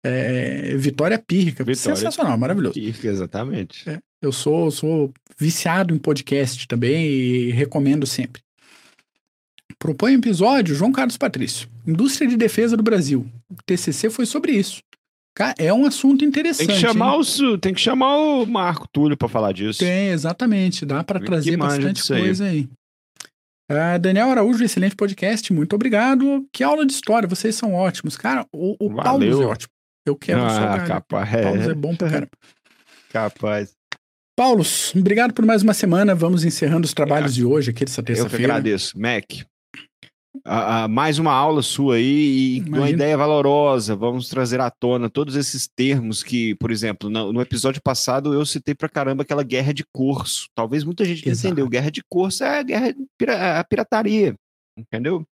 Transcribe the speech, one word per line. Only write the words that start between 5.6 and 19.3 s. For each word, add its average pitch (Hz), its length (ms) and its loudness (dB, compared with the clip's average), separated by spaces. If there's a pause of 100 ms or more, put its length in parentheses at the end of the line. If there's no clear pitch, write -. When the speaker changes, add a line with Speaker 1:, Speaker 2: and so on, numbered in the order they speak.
Speaker 1:
em 156 40 0
podcast 139 720 -2
também 123 400 0
e 123 440 0
recomendo 139 540 0
sempre. - 360 -8 (1400)
Propõe 202 380 2
um 254 40 6
episódio, 214 560 2
João 190 160 2
Carlos 262 260 -2
Patrício. - 520 -4 (160)
Indústria 247 420 0
de 240 100 2
defesa 226 400 2
do 220 60 2
Brasil. 147 440 2 (220)
O 185 60 -18 (100)
T 185 120 0
C 170 160 -4
C 220 160 -2
foi 226 160 -2
sobre 294 280 -2
isso. - 280 0 (540)
Ca-, 254 220 -2
é 165 140 2
um 247 140 4
assunto 277 400 4
interessante, 285 420 0
Speaker 2:
Tem 202 80 2
que 185 60 2
chamar 233 320 4
Speaker 1:
hein? 302 60 4
Speaker 2:
o 311 40 4
su-, 254 360 2
tem 190 140 -2
que - 80 -2
chamar 262 360 2
o 294 280 2
Marco 185 460 -2
Túlio 147 240 2
pra 123 120 -2
falar 107 240 0